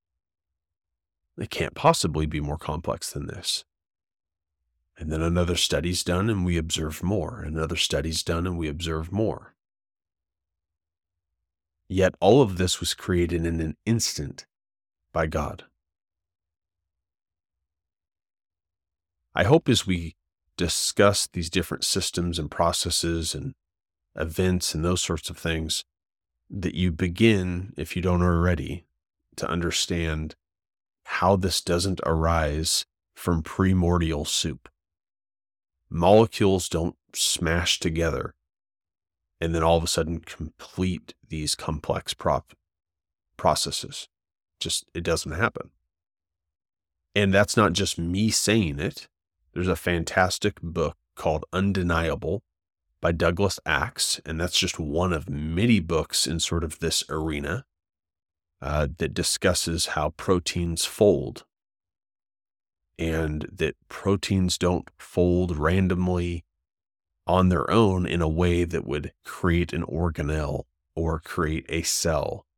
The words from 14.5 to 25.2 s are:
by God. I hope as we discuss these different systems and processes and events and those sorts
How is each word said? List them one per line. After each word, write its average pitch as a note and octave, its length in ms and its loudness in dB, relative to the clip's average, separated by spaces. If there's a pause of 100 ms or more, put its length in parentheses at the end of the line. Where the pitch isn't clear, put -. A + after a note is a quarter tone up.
by D#2+ 160 0
God. D2+ 380 -6 (3750)
I F2 80 4
hope C#3+ 240 4
as A2+ 180 4
we E2+ 300 -2 (400)
discuss - 720 2
these E2+ 220 -6
different - 340 -2
systems F2 560 -2
and D2 100 -6
processes E2 840 0
and C2+ 180 -8 (640)
events F2+ 580 0
and D#2+ 120 -2
those F2+ 160 2
sorts - 280 -4